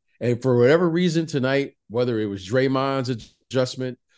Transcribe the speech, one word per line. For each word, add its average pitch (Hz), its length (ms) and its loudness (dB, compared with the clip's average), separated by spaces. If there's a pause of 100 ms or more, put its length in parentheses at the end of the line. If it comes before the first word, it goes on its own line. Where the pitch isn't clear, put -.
(200)
And 120 220 -2
for 127 160 2
whatever 160 300 6
reason 165 380 0
tonight, 139 500 -2 (120)
whether 120 300 -2
it 107 80 -2
was 95 200 -8
Draymond's 135 640 0 (400)
adjustment, 127 500 -4 (200)